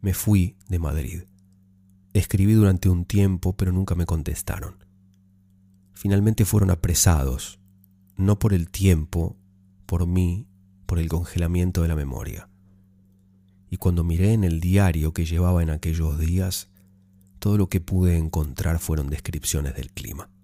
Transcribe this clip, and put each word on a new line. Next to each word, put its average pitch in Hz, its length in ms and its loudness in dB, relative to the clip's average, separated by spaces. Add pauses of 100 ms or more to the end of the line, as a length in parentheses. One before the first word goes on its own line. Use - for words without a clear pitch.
Me 98 140 -2
fui 98 420 2 (120)
de 90 100 -2
Madrid. 76 460 -4 (880)
Escribí 101 400 2
durante 98 340 4
un 90 160 2
tiempo, 95 520 0
pero 92 160 0
nunca 92 220 0
me 85 120 -2
contestaron. - 760 -6 (1080)
Finalmente 101 540 2
fueron 101 240 4
apresados, 80 920 0 (560)
no 101 220 2
por 101 160 2
el 85 160 0
tiempo, 85 680 0 (500)
por 87 200 -2
mí, 90 400 0 (400)
por 87 120 0
el 82 100 -2
congelamiento 87 760 0
de 82 60 2
la 82 80 0
memoria. 69 520 -8 (1200)
Y 95 60 -8
cuando 87 280 0
miré 85 280 2
en 110 120 2
el 82 160 0
diario 85 520 2
que 82 140 -2
llevaba 87 360 2
en 80 80 0
aquellos 78 480 -2
días, 90 520 -2 (680)
todo 104 180 2
lo 95 100 2
que 92 120 -2
pude 90 360 2
encontrar 80 640 -2
fueron 78 300 -2
descripciones 71 680 -6
del 65 180 -10
clima. - 380 -12 (140)